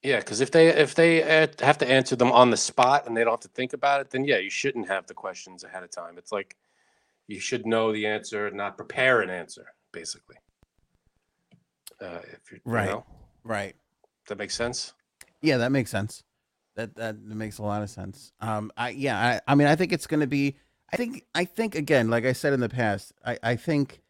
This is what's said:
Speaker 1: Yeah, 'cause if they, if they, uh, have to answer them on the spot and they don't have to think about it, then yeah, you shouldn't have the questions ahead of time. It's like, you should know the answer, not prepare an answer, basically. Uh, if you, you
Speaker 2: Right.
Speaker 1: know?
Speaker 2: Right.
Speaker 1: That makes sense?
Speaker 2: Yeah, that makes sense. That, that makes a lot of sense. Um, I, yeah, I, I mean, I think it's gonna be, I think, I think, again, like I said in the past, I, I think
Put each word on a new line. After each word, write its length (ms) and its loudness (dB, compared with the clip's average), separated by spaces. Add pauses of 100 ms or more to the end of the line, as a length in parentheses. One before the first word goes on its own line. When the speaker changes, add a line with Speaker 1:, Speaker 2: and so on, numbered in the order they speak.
Speaker 1:
Yeah, 180 0
'cause 180 -6
if 120 0
they, 160 8
if 260 4
they, 300 6
uh, 240 4 (140)
have 180 4
to 100 0
answer 260 4
them 160 4
on 200 8
the 60 2
spot 500 2
and 100 -4
they 60 2
don't 100 2
have 60 -4
to 80 -20
think 260 -8
about 280 0
it, 100 -12
then 120 -2
yeah, 140 2
you 140 -4
shouldn't 360 -4
have 200 -4
the 80 -18
questions 480 -14
ahead 180 -14
of 80 -18
time. 300 -14
It's 120 -14
like, 240 -6 (720)
you 120 -12
should 260 -6
know 260 2
the 140 -4
answer, 460 -6
not 260 -8
prepare 440 0
an 100 -4
answer, 340 -12 (260)
basically. 440 -16 (1700)
Uh, 180 -12 (140)
if 180 -20
you, 60 -20
you 140 -10
Speaker 2:
Right. 180 0
Speaker 1:
know? 160 -8 (380)
Speaker 2:
Right. 320 -6 (520)
Speaker 1:
That 100 -8
makes 180 -8
sense? 380 -6 (480)
Speaker 2:
Yeah, 160 2
that 140 0
makes 180 0
sense. 340 -6 (520)
That, 220 -10
that 240 -8
makes 380 -10
a 40 -8
lot 180 -4
of 80 -8
sense. 420 -16 (100)
Um, 360 -6
I, 120 -4
yeah, 580 -2
I, 40 2
I 40 6
mean, 120 6
I 80 6
think 180 -2
it's 140 -6
gonna 200 0
be, 300 -2 (360)
I 40 -4
think, 360 -8
I 120 -2
think, 280 -6
again, 380 2
like 140 0
I 80 2
said 200 0
in 60 0
the 100 0
past, 420 -2 (140)
I, 160 -6
I 140 0
think 540 -2